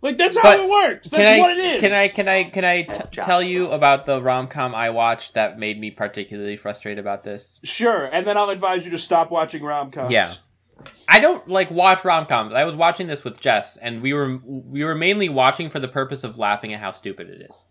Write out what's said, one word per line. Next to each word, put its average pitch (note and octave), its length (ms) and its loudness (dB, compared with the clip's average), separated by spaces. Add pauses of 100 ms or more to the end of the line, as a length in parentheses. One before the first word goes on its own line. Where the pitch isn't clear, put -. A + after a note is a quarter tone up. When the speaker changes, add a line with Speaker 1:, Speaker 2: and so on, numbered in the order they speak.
Speaker 1:
Like, C4 160 -4
that's F4+ 220 2
how A#4 60 4
Speaker 2:
But G4+ 160 10
Speaker 1:
it F#4+ 100 0
works. G4 400 2
That's - 120 2
Speaker 2:
can G#3+ 120 8
I, A3 40 6
Speaker 1:
what F4+ 120 6
it F4 80 -2
is. F4 240 -2
Speaker 2:
can G3 100 2
I, G3+ 160 2
can G3 200 -2
I, F#3+ 160 2
can F#3 200 -6
I F3+ 180 2
t-, E3+ 120 -10
Speaker 3:
That's - 160 -10
John. - 160 -10
Speaker 2:
tell F3+ 160 2
you F3+ 300 -2
about C#3+ 340 4
the C3+ 160 0
rom-com B2+ 520 -2
I A#2 160 -2
watched A#2 440 0
that G#2+ 240 0
made G#2+ 200 -6
me G#2+ 120 -10
particularly G#2 680 -10
frustrated G#2 440 -10
about G2+ 240 -8
this? - 380 -16
Speaker 1:
Sure, G#3+ 480 -2
and F3+ 160 -2
then G#3 120 0
I'll G3+ 120 0
advise F#3 360 -2
you F3 60 -10
to E3 60 -8
stop E3 320 0
watching D#3+ 340 -4
rom-coms. C#3+ 480 -6
Speaker 2:
Yeah. F#2+ 200 2 (760)
I F#3+ 100 8
don't, D#4 300 2
like, F3+ 240 0
watch F#3 320 4
rom-coms. D3+ 500 0
I C3 100 4
was D#3+ 120 -8
watching E3+ 320 0
this D3 160 -8
with A#2 160 -12
Jess, A2 360 0
and A#2 240 -10
we C3 120 -4
were, C3+ 320 -4
we C3 400 -10
were D#3+ 100 -4
mainly F#3 340 0
watching D3+ 400 0
for C#3+ 120 -8
the C3 80 -8
purpose C3+ 340 -8
of A#2 160 -12
laughing G#2 340 -2
at G#2 60 -12
how G2 140 -10
stupid F#2 360 -14
it F2 220 -20
is. - 200 -20